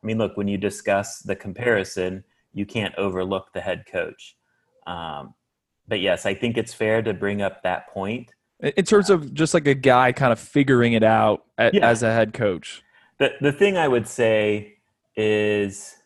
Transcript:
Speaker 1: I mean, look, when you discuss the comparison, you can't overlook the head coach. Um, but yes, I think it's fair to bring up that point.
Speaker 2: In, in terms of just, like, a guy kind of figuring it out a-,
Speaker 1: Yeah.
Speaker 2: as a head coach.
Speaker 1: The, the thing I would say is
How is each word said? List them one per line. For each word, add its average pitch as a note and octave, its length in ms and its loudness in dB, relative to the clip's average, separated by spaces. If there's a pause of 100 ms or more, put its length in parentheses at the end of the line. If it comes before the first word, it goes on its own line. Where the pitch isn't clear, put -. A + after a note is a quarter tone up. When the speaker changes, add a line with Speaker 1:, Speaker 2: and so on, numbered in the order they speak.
Speaker 1:
I - 20 -12
mean, A2 120 -4
look, G#2+ 180 -2
when G2+ 120 -4
you G2+ 100 -2
discuss G2 640 -4
the G2 160 -6
comparison, F#2+ 880 -4 (300)
you G2+ 120 -6
can't G2+ 320 -6
overlook F#2+ 560 -4
the F#2 80 -10
head F2+ 280 -8
coach. - 460 -10 (500)
Um, E2 480 -12 (540)
but G#2 140 -4
yes, F#2 240 0
I G2 80 -2
think A#2 240 -4
it's A2+ 160 -6
fair A2 280 -2
to G#2+ 120 -4
bring G2+ 280 -4
up G2 220 -6
that F2+ 260 -6
point. G#2 440 -8 (260)
Speaker 2:
In, D3 180 -4
in F#3 80 0
terms G3+ 240 4
of D#3 240 2
just, D#3 200 -2
like, D3+ 140 2
a C#3+ 60 4
guy B2+ 380 4
kind B2 220 2
of A2 60 -2
figuring B2+ 540 2
it A2 100 4
out A2 420 4 (120)
a-, A2+ 160 4
Speaker 1:
Yeah. G3 140 4
Speaker 2:
as A#2 160 2
a A2+ 80 2
head A2 220 0
coach. - 500 -6 (340)
Speaker 1:
The, C3+ 140 2 (100)
the D3 100 2
thing G3 260 2
I D#3+ 100 2
would A#2+ 200 2
say G#2+ 680 0 (380)
is G#2 800 -2 (100)